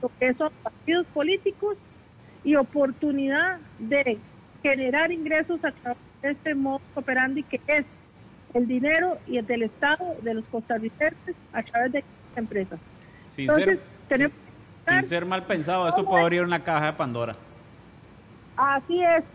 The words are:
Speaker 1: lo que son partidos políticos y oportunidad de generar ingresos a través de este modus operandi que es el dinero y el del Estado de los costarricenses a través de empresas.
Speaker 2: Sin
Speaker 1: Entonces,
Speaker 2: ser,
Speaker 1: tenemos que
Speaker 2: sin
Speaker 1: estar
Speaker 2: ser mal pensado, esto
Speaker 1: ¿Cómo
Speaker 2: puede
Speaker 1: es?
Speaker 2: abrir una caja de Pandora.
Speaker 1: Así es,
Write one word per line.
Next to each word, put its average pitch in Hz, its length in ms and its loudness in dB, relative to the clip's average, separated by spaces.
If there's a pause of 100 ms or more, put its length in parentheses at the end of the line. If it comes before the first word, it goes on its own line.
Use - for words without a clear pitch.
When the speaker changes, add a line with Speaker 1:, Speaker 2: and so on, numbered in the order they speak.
Speaker 1:
lo 247 180 -4
que 254 160 4
son 311 140 0 (140)
partidos - 440 -2
políticos 392 680 -2 (680)
y 294 120 4
oportunidad 285 1000 0 (220)
de 247 380 0 (460)
generar 277 480 0
ingresos 320 540 -2
a 294 60 -2
través - 260 -8 (240)
de 277 100 -2
este 302 240 -4
modus 269 260 -2 (140)
operandi 262 480 -2
que - 240 -6
es 294 180 2 (680)
el 240 140 2
dinero 302 500 0 (100)
y 254 100 -2
el 226 80 -4
del 233 180 -2
Estado 302 580 -2
de 226 140 -4
los 220 100 -6
costarricenses 233 880 -4 (160)
a 226 120 -4
través 240 280 0
de 277 120 -2 (320)
empresas. 202 440 -6 (500)
Speaker 2:
Sin - 200 -8
Speaker 1:
Entonces, 311 160 4
Speaker 2:
ser, 381 140 2 (280)
Speaker 1:
tenemos 285 260 0
que - 580 -8
Speaker 2:
sin - 80 4
Speaker 1:
estar - 40 2
Speaker 2:
ser 175 220 -2
mal 185 200 -4
pensado, 180 420 0
esto 170 100 2
Speaker 1:
¿Cómo - 140 -2
Speaker 2:
puede 180 120 6
Speaker 1:
es? - 40 6
Speaker 2:
abrir 175 160 2
una 175 200 0
caja 156 240 2
de 151 60 -2
Pandora. 120 420 -4 (1200)
Speaker 1:
Así 277 460 0
es, 339 220 4 (120)